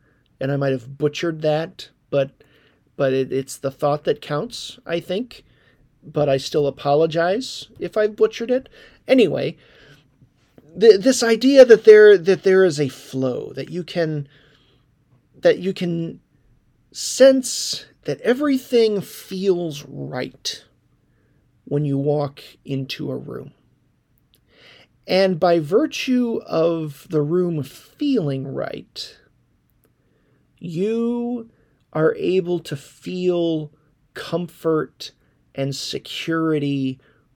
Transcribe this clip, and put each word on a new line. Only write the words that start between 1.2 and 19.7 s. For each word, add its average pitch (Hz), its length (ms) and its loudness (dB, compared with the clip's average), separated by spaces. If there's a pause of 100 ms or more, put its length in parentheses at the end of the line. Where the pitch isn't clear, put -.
that, 156 480 -4 (200)
but, 139 220 -2 (640)
but 135 160 0
it, 131 200 -2
it's 131 240 -6
the 139 140 -6
thought 147 340 -4
that 147 160 -2
counts, - 640 -10
I 170 140 -6
think. 202 460 -10 (600)
But 147 220 -2
I 139 80 2
still 143 300 -2
apologize 165 1000 -2 (100)
if 175 180 -8
I've 214 200 0
butchered 220 340 -2
it. 262 180 -2 (400)
Anyway, 156 480 2 (1200)
th-, 202 220 8
this 254 220 2
idea 247 420 8
that 226 200 8
there, 214 340 10
that 180 240 0
there 190 200 4
is 165 160 2
a 147 100 -2
flow, - 640 -6
that - 160 -12
you 170 120 -8
can, 156 460 -6 (1120)
that 165 200 2
you 185 120 -4
can 170 480 -6 (720)
sense - 920 2 (180)
that 139 160 -8
everything 247 800 0
feels 175 880 -6